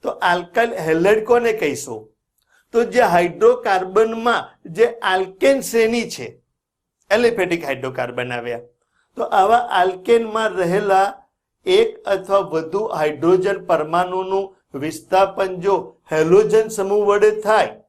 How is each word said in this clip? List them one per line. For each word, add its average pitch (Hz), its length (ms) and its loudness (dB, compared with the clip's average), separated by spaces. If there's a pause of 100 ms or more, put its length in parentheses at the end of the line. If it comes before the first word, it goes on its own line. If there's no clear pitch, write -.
તો - 60 -4 (220)
alkyl 180 380 0 (160)
halide 180 400 2
કોને 233 280 2
કહીશું? 135 460 -6 (720)
તો 233 60 2 (140)
જે 240 80 4
હાઇડ્રોકાર્બનમાં 208 1500 2 (280)
જે 220 100 4 (260)
આલ્કેન 190 500 0
શ્રેણી 226 520 0
છે, 120 140 -12 (840)
એલિફેટિક 190 520 0
હાઇડ્રોકાર્બન 127 760 -6
આવ્યા. 120 300 -8 (500)
તો 233 60 -4 (160)
આવા 226 220 4 (180)
આલ્કેનમાં 214 840 0
રહેલા 196 460 2 (580)
એક 214 240 4 (240)
અથવા 196 380 0
વધુ 160 300 -4 (160)
હાઇડ્રોજન 175 600 0 (100)
પરમાણુનું 180 760 -2 (380)
વિસ્થાપન 185 680 -2 (100)
જો 196 140 2 (360)
હેલોજન 202 580 4
સમૂહ 202 400 -2
વડે 208 220 4 (140)
થાય 202 280 2 (160)